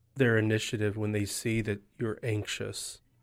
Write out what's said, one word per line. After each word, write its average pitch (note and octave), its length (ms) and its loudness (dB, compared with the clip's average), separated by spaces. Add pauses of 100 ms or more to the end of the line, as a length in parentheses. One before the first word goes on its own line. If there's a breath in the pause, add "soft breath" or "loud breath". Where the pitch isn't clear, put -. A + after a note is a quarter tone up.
(180)
their A#2 200 6
initiative G#2+ 600 2
when G#2+ 160 0
they G#2 120 0
see A2+ 360 -2
that G#2 180 -2 (180)
you're A2+ 240 -4
anxious, - 760 -6 (240)